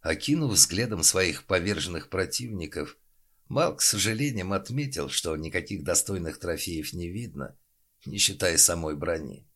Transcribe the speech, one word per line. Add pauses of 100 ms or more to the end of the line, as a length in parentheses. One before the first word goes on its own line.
Окинув
взглядом
своих
поверженных
противников, (520)
Малк
с
сожалением
отметил,
что
никаких
достойных
трофеев
не
видно, (500)
не
считая
самой
брони.